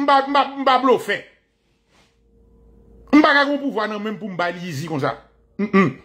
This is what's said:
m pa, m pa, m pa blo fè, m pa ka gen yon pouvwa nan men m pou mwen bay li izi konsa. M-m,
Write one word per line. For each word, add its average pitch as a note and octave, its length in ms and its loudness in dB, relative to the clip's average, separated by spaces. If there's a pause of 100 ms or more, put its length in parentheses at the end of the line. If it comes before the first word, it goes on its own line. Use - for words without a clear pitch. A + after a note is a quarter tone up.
m C#4+ 80 0
pa, C4+ 160 4
m C#4 100 -4
pa, C4+ 100 2 (120)
m C4+ 100 -6
pa B3+ 140 4
blo B3 180 4
fè, G3+ 220 -6 (1900)
m D4+ 80 6
pa D4+ 140 4
ka C#4+ 100 4
gen C#4+ 100 0
yon C#4 120 -6
pouvwa G#3+ 200 -2
nan G#3 140 -8
men G#3+ 160 -6
m - 20 -18
pou G#3+ 80 -8
mwen F3+ 120 -6
bay F3 180 -2
li F3 100 -10
izi D#3 220 -8
konsa. C3+ 240 -2 (460)
M-m, G3 300 2 (160)